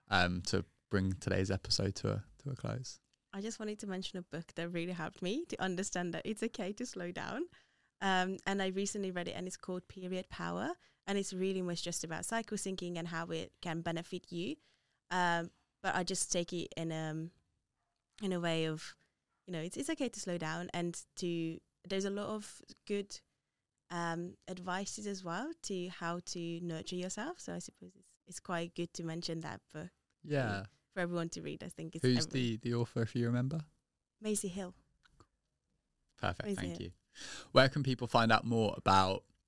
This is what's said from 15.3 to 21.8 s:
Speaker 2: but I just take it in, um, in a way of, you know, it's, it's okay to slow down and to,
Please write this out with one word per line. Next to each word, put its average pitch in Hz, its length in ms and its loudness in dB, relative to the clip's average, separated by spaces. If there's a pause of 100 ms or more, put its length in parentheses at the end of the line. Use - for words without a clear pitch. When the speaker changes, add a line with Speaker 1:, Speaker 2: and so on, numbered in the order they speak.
Speaker 2:
but - 120 2
I 180 80 2
just 185 280 0
take 175 220 2
it 175 220 -4
in, 165 160 -2
um, 160 400 -2 (920)
in 190 120 2
a 175 60 2
way 165 260 4
of, 160 300 -2 (520)
you 185 60 -6
know, 165 80 -2
it's, 180 160 -6
it's 285 120 0
okay 294 200 0
to - 100 -8
slow 175 180 -2
down 165 360 -2
and 175 220 0 (220)
to, 165 400 0 (320)